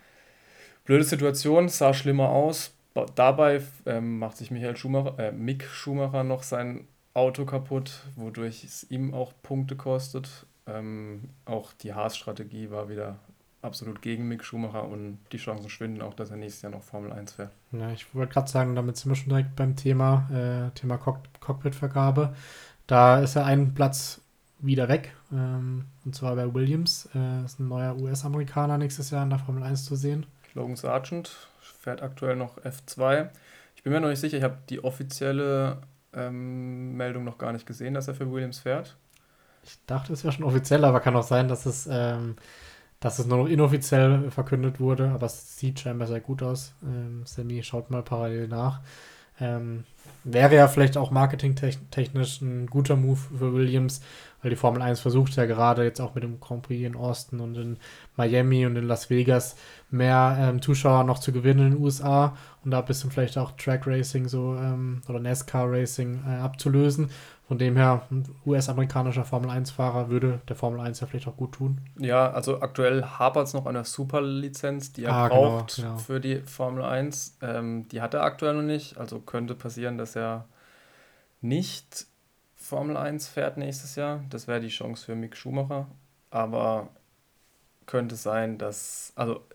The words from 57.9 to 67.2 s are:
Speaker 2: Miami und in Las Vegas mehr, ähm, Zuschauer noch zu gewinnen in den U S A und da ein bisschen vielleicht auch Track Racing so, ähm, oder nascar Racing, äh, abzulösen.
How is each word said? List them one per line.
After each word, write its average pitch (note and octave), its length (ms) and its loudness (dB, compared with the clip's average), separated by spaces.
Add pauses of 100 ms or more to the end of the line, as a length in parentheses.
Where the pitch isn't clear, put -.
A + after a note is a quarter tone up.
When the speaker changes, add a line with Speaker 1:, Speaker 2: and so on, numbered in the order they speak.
Speaker 2:
Miami B2+ 480 4
und A#2+ 120 2
in A#2+ 100 0
Las A#2 240 -2
Vegas B2 460 4 (340)
mehr, B2+ 500 4
ähm, B2+ 220 2
Zuschauer C3+ 420 6
noch B2+ 140 2
zu - 140 -2
gewinnen C3+ 340 6
in C3+ 60 8
den D3 100 2
U C#3+ 60 2
S C3+ 120 0
A C#3 360 4 (280)
und C3+ 60 -2
da B2+ 80 4
ein B2 80 2
bisschen C3 240 -2
vielleicht B2+ 260 0
auch - 160 -2
Track C3 340 -2
Racing C3 420 0
so, B2+ 260 -2
ähm, B2+ 520 -4
oder A#2+ 140 -4
nascar B2+ 500 0
Racing, B2 560 -2
äh, C3 100 -2
abzulösen. C#3 720 2 (380)